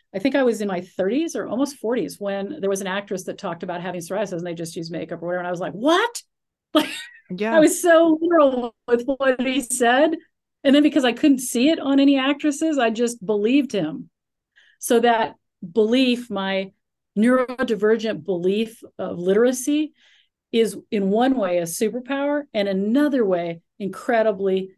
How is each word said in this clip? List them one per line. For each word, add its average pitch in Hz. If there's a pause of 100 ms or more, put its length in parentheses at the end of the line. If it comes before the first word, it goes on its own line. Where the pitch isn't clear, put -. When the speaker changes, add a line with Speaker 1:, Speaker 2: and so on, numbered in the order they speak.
(140)
Speaker 1:
I 196
think 269
I 269
was 220
in 208
my 180
thirties 208
or 196
almost 269
forties 220
when 196
there 196
was 196
an 190
actress 190
that 190
talked 170
about 175
having 180
psoriasis 190
and 170
they 175
just 165
used 165
makeup 170
or -
whatever. 180
And 180
I 180
was 180
like, 175
"What?" 330 (260)
<laughs> -
Like, 302 (400)
Speaker 2:
Yeah. 208
Speaker 1:
I 320
was -
so 330
literal 277 (140)
with 240
what 262
he 262
said. 262 (480)
And 277
then 294
because 294
I 240
couldn't 262
see 254
it 330
on 277
any 277
actresses, 285
I 233
just 233
believed 226
him. 175 (720)
So 233
that 226 (260)
belief, 233
my 190 (440)
neurodivergent 226
belief 196 (140)
of 185
literacy 247 (580)
is 214 (140)
in 196
one 247
way 180
a 170
superpower 269 (100)
and 202
another 233
way 170 (180)
incredibly 196